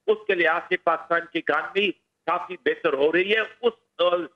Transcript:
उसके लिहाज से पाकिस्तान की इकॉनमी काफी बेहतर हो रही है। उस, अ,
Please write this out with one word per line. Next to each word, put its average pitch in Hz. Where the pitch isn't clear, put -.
उसके 208
लिहाज 165
से -
पाकिस्तान 170
की 165
इकॉनमी 160
काफी 175
बेहतर 156
हो 143
रही 185
है। 220
उस, 226
अ, 170